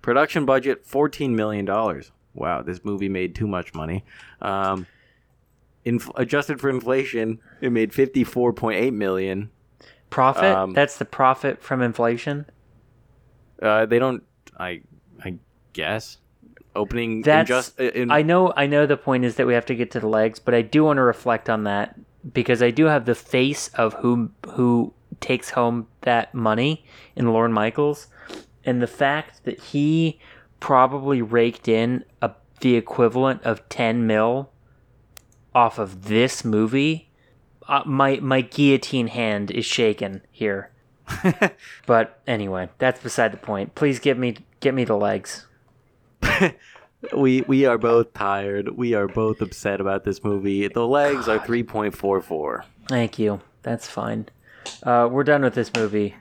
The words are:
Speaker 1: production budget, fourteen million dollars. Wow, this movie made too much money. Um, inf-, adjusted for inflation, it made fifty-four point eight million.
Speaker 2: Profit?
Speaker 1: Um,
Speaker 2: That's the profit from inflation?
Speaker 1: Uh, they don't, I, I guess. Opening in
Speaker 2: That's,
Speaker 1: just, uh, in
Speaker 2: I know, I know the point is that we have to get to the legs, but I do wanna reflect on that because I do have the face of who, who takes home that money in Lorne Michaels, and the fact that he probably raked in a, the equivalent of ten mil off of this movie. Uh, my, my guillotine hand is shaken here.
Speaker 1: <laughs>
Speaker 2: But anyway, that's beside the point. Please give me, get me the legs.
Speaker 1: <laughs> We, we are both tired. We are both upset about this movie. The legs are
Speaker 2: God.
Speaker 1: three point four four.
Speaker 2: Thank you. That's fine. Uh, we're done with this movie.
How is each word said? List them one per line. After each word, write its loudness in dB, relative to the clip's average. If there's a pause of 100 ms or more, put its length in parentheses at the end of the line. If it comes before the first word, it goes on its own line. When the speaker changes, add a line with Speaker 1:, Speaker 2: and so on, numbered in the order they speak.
Speaker 1:
production 0
budget, 0
fourteen -2
million -2
dollars. -4 (220)
Wow, -4
this -10
movie -4
made -4
too -4
much -8
money. -8 (360)
Um, -2 (960)
inf-, -4
adjusted -2
for 0
inflation, -2 (200)
it -2
made 0
fifty-four 0
point -2
eight 0
million. -4 (580)
Speaker 2:
Profit? 2
Speaker 1:
Um, 2
Speaker 2:
That's 2
the -6
profit 0
from -4
inflation? -2 (1160)
Speaker 1:
Uh, 2
they 2
don't, -2 (360)
I, -10 (420)
I -10 (360)
guess. -6 (580)
Opening -2
in -6
Speaker 2:
That's, 4
Speaker 1:
just, -2
uh, 0
in -2
Speaker 2:
I 4
know, 4
I 2
know 4
the 0
point 0
is -2
that 2
we 2
have 2
to -2
get -4
to -4
the -2
legs, 2
but 0
I 4
do 4
wanna 4
reflect 0
on 0
that -4 (360)
because 2
I 4
do 4
have 2
the 2
face -2
of 2
who, 0 (180)
who 2 (280)
takes -4
home -2 (140)
that 0
money 0 (300)
in 2
Lorne 2
Michaels, 0 (580)
and 0
the 0
fact -4
that -8
he 0 (400)
probably 2
raked 0
in 2 (180)
a, -2 (300)
the 4
equivalent 0
of -4
ten 0
mil 2 (1040)
off 4
of -8
this 2
movie. 0 (600)
Uh, 0
my, 2
my 0
guillotine 2
hand -4
is -4
shaken -2 (100)
here. -6 (360)
Speaker 1:
<laughs> 0 (340)
Speaker 2:
But 2
anyway, -4 (100)
that's 0
beside -2
the -16
point. -8
Please 0
give 0
me, -4 (240)
get 0
me 0
the 0
legs. -4 (760)
Speaker 1:
<laughs> 0 (600)
We, 4
we 4
are 4
both 4
tired. -4
We 0
are 0
both 0
upset -4
about -2
this -4
movie. 0
The -2
legs 2
are 2
Speaker 2:
God. -4
Speaker 1:
three -2
point -4
four 0
four. -8 (240)
Speaker 2:
Thank -2
you. -2 (220)
That's -6
fine. -8 (560)
Uh, 4
we're 0
done 4
with 0
this -2
movie. 0